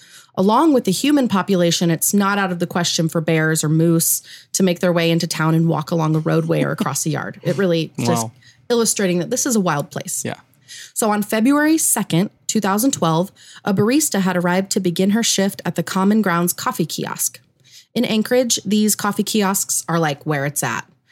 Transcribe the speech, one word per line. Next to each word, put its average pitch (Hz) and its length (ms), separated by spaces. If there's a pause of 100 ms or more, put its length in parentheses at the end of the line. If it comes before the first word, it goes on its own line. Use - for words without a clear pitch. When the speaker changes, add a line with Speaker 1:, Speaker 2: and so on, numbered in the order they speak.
(380)
Speaker 1:
Along 247 360
with 247 120
the 190 60
human 269 360
population, 175 640
it's - 220
not 202 260
out 185 120
of 175 80
the 180 80
question 170 400
for 160 140
bears 160 420
or 151 60
moose 165 520 (320)
to 196 100
make 175 160
their 180 120
way 165 200
into 165 160
town 160 280
and 165 140
walk 151 220
along 156 240
a 156 40
roadway 160 440
or 143 80
across 139 340
a 165 40
yard. 120 340
It 175 140
really 170 420
just 120 240
Speaker 2:
Wow. 113 80 (380)
Speaker 1:
illustrating 208 500
that 156 100
this 247 160
is 254 100
a 214 60
wild 156 300
place. - 340
Speaker 2:
Yeah. - 140 (540)
Speaker 1:
So 226 180
on 208 120
February 285 540
second, - 540 (160)
two - 120
thousand 208 320
twelve, 170 400 (320)
a 202 120
barista 214 460
had 180 140
arrived 180 360
to - 80
begin 190 320
her 226 120
shift - 420
at 175 100
the 170 80
Common 202 400
Grounds 175 280
coffee - 360
kiosk. - 520 (540)
In 233 100
Anchorage, 233 640
these 214 280
coffee 208 300
kiosks - 640
are, 170 100
like, 151 280
where 143 200
it's 143 180
at. 117 220 (260)